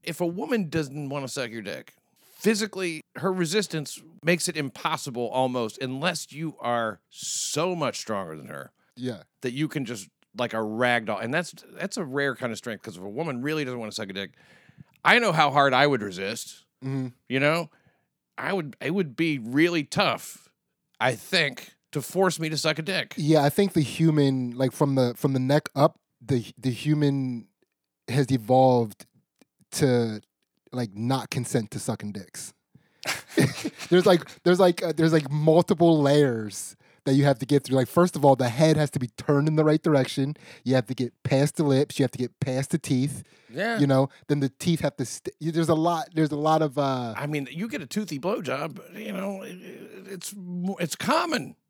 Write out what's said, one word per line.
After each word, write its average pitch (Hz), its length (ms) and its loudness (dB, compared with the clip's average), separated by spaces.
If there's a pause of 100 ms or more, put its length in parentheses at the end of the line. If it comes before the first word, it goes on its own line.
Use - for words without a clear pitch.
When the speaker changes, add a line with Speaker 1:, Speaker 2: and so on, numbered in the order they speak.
Speaker 1:
if 170 180 -10
a 175 60 0
woman 208 420 -4
doesn't 143 400 -4
wanna 135 200 -6
suck 123 220 -6
your 113 120 -10
dick, 92 320 -12 (420)
physically, 190 680 -2 (140)
her 185 160 -2
resistance 170 680 -4 (220)
makes 170 260 0
it 170 80 -6
impossible 139 720 -4
almost, 123 540 -2
unless 143 500 -6
you 151 280 -10
are 117 400 -2 (100)
so - 640 -4
much 139 240 -4
stronger 92 380 -6
than 67 100 -16
her 71 240 -14 (260)
Speaker 2:
Yeah. 120 260 -8 (200)
Speaker 1:
that 123 100 -6
you 143 160 -4
can 139 160 -6
just, 104 240 -10 (280)
like 120 180 -4
a 113 80 -2
rag 113 440 0
doll. 104 120 -4
And 117 160 -6
that's, 170 180 -4 (220)
that's 180 220 -8
a 196 80 -6
rare 139 320 -2
kind 123 160 -6
of 104 60 -10
strength, 107 240 -10
'cause 85 140 -14
if 90 60 -14
a 98 60 -12
woman 127 340 -6
really 151 220 -4
doesn't 127 140 -8
wanna 107 140 -10
suck 107 160 -8
a 95 40 -12
dick, 98 200 -10 (720)
I 202 140 6
know 220 140 2
how 151 180 4
hard 139 240 6
I 135 120 6
would 131 160 2
resist, 98 640 -8 (200)
Speaker 2:
Mm-hmm. 135 240 -6 (200)
Speaker 1:
you 131 120 0
know? 156 300 0 (680)
I 160 160 -4
would, 156 280 -4
it 139 140 -4
would 160 220 -2
be 156 220 0
really 147 440 0
tough, - 680 -2 (520)
I 120 160 2
think, 147 560 -2 (180)
to 147 100 -4
force 185 380 0
me 160 120 -4
to 156 60 -4
suck 156 220 0
a 160 40 -6
dick. 165 340 -6
Speaker 2:
Yeah, 151 260 6
I 143 80 4
think 202 220 2
the 170 80 2
human, 139 720 2
like, 131 180 0
from 139 240 0
the, 123 220 2
from 139 160 0
the 127 80 0
neck 139 340 2
up, - 240 4 (260)
the, 117 200 0 (120)
the 131 140 -2
human 139 800 0 (580)
has 131 240 0
evolved 123 760 2 (680)
to, 117 480 0 (500)
like, 117 240 -8
not 120 360 -4
consent 117 420 -4
to - 80 -10
sucking 107 320 -8
dicks. - 400 -14 (540)
<laughs> - 300 -8 (540)
There's, 180 160 6
like, - 360 2
there's, 180 180 4
like, 180 220 4
uh, 170 120 -2
there's, 160 180 4
like, 151 180 2
multiple 160 720 6
layers 135 720 2 (280)
that 135 100 2
you 139 100 6
have 139 140 4
to 131 80 -10
get 143 180 4
through. 131 120 0
Like, 127 120 2
first 175 280 4
of 143 80 0
all, 135 120 8
the 123 140 0
head 156 260 4
has 151 140 0
to - 80 -6
be 127 80 -4 (100)
turned 147 320 2
in 156 80 2
the 156 80 4
right 151 180 4
direction. 139 540 0 (280)
You 127 100 2
have 127 120 2
to 135 80 -6
get 120 280 -4
past 139 340 2
the 170 60 0
lips. 139 360 2
You 139 40 4
have 127 80 2
to - 80 -14
get 123 220 -6
past 131 300 -4
the 165 80 0
teeth. 135 440 -2 (280)
Speaker 1:
Yeah. 208 280 -4
Speaker 2:
You 147 80 4
know, 135 240 4 (160)
then 143 140 0
the 139 100 0
teeth 170 300 0
have - 160 -2
to 127 100 -6
st-, - 340 -12
y-, 156 120 -4
there's 165 180 0
a 165 40 6
lot, 160 400 0
there's 156 180 2
a 147 40 -4
lot 156 240 4
of, 143 160 0
uh, 131 400 -2
Speaker 1:
I 143 100 -6
mean, 147 240 -4
you 170 180 -8
get 240 120 -8
a 139 60 -10
toothy 196 320 -6
blowjob, 156 600 -4 (200)
you 214 140 -10
know, 196 300 -8
it, 185 140 -14 (500)
it's 190 300 -14
mo-, 180 440 -6
it's 170 160 -4
common. 294 600 -2 (140)